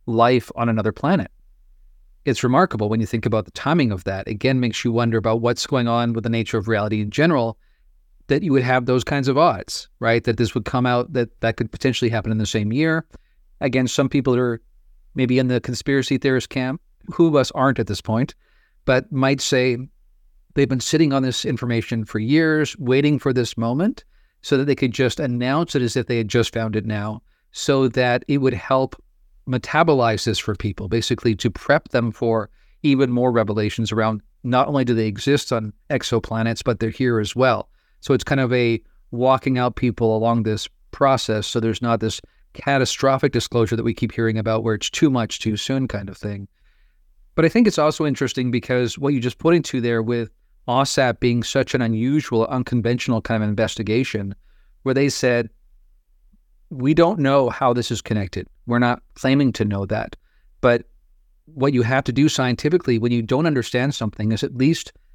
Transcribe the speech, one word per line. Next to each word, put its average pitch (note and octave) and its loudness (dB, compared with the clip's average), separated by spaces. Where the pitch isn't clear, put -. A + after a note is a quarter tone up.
life A#2 2
on A#2 -2
another A2 0
planet? D3+ -2
It's B2+ -2
remarkable B2 2
when A2+ 0
you A2 0
think A2 -4
about A2 0
the - -20
timing C#3+ 0
of F#2+ -6
that. F#2+ -6
Again, B2+ 0
makes B2 -2
you A#2+ 0
wonder A2+ 2
about A2+ 0
what's A#2+ 0
going B2 0
on A#2 0
with A2+ -4
the A2+ -4
nature A2+ -2
of G#2 -2
reality G#2+ 0
in G#2 -4
general, C3+ 0
that D3+ 0
you E3 0
would C3 4
have B2+ 0
those B2+ 2
kinds C#3 -2
of C3+ 0
odds, D3 -2
right? A2+ 2
That A2+ 0
this A#2 0
would A#2 -4
come B2 0
out, B2 0
that A#2+ -4
that A2+ -2
could A2+ -6
potentially B2 0
happen A2 -4
in A2 0
the G#2+ 0
same G#2+ -2
year. D#3+ 0
Again, C3 0
some C3+ 0
people C3 0
that A#2+ 2
are A#2+ -2
maybe B2+ 2
in B2+ 2
the B2 2
conspiracy C3+ -2
theorist C3 0
camp, C3 -4
who E3+ 4
of D3+ 2
us C3 2
aren't C3 0
at A2 -2
this G2 -6
point, A2+ -2
but C3 0
might C3+ 0
say B2+ 2
they've C#3 2
been C3 0
sitting D#3 2
on C3+ 2
this B2+ -2
information A#2 -2
for - -6
years, D#3 2
waiting C#3 2
for C3+ 0
this B2 0
moment B2+ -2
so - 0
that C3+ 2
they C#3 2
could B2 0
just B2+ 0
announce C3+ -2
it C3 2
as A#2+ -2
if B2+ -2
they A#2+ 0
had A2 -2
just A#2 0
found A2 -4
it G#2 -2
now, G#2+ -6
so C3+ 2
that B2 0
it C#3+ 2
would C3 2
help C3 -2
metabolize B2+ 0
this G#2+ -2
for G#2 -4
people, G2+ -6
basically A2+ 0
to A2+ -2
prep - 0
them A#2 0
for A2+ -2
even C3+ 4
more B2 2
revelations G#2+ 0
around A2 0
not B2+ 2
only C#3 0
do A#2+ 2
they A2 0
exist B2+ -2
on A2 -4
exoplanets, A2+ -2
but A2+ -2
they're A2+ -2
here A#2+ 0
as G#2+ -4
well. A#2+ 2
So - 0
it's B2+ 2
kind C#3 0
of B2 0
a A#2+ 2
walking B2+ 2
out B2 0
people A2 0
along A#2 2
this G#2+ -4
process B2 0
so - -2
there's A2+ -2
not A#2 0
this A2 -4
catastrophic C3+ 0
disclosure A#2 0
that A2+ -4
we A#2 0
keep A2 -2
hearing A2+ 0
about A2 -2
where A2+ 0
it's G#2+ -6
too - 2
much A#2+ -2
too A2 -2
soon C3 -4
kind G2 -8
of F#2 -16
thing. G2+ -10
But D#3 4
I E3 6
think A#3 6
it's F#3 0
also D3+ 2
interesting B2+ -2
because B2 0
what C#3+ 0
you C3 0
just A#2+ -4
put E3+ 4
into C3+ -2
there A#2 0
with A#2 -2
osap B2+ 0
being A#2+ 2
such - -2
an B2+ 0
unusual, A#2 0
unconventional A#2+ -2
kind A2+ -2
of G#2+ 0
investigation, G#2+ -2
where C3 0
they C3+ 2
said, A#2+ 0
"We C3+ 0
don't E3+ 4
know C#3 4
how B2 0
this A#2+ -2
is A2+ -4
connected. F#2+ -4
We're A#2+ 0
not B2 0
claiming C3+ 2
to G#2+ -2
know G2 -2
that. G#2+ -6
But A#2+ 4
what C#3+ -2
you A#2+ 2
have C3 0
to B2 -4
do C#3 4
scientifically C3 0
when A#2+ 0
you A#2 0
don't C3 0
understand C3+ 0
something G#2+ -4
is A2 -2
at C#3 -6
least C#3 0